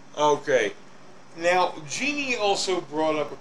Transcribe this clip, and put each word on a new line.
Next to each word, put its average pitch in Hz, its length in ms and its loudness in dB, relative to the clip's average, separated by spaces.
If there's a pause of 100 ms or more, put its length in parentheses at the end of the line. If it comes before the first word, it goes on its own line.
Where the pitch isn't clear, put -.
(180)
Okay. 139 560 4 (640)
Now, 180 360 4 (160)
Jeannie 269 460 -2
also 196 460 0
brought 156 340 0
up 147 160 -2
a 135 100 -12